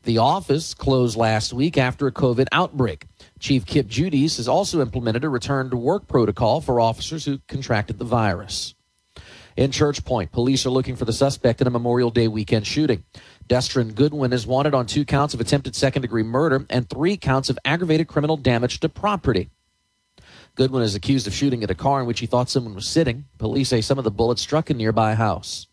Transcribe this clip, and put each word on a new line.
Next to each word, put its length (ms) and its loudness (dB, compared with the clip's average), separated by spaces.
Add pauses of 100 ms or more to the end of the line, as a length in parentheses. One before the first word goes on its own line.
The 140 2
office 560 0
closed 420 0
last 360 0
week 260 0
after 300 0
a 40 -2
covid 380 2
outbreak. 560 0 (320)
Chief 260 0
Kip 220 0
Judice 520 0
has 100 -4
also 320 2
implemented 420 -2
a 60 -2
return-to-work 800 -2
protocol 520 2
for 200 0
officers 440 -2
who 220 -4
contracted 540 -4
the 40 -6
virus. 680 -2 (840)
In 140 2
Church 340 0
Point, 280 -2
police 340 0
are 40 0
looking 260 0
for 80 -4
the 80 -2
suspect 480 2
in 80 2
a 20 2
Memorial 400 0
Day 160 2
weekend 400 0
shooting. 380 0 (420)
Destron 480 0
Goodwin 380 2
is 120 -2
wanted 300 2
on 120 2
two 180 -2
counts 300 0
of 60 -8
attempted 360 -2
second-degree 480 0
murder 440 0
and 220 -2
three 260 0
counts 320 0
of 160 -2
aggravated 440 0
criminal 280 0
damage 440 0
to 80 0
property. 640 -2 (1040)
Goodwin 260 2
is 140 0
accused 320 0
of 40 -6
shooting 300 0
at 80 -4
a 60 -2
car 240 0
in 80 -4
which 100 -2
he 80 -6
thought 240 0
someone 240 -4
was 140 -10
sitting. 380 0 (120)
Police 300 -2
say 120 2
some 180 0
of 60 -6
the 60 2
bullets 320 0
struck 260 -2
a 60 0
nearby 400 2
house. 580 -2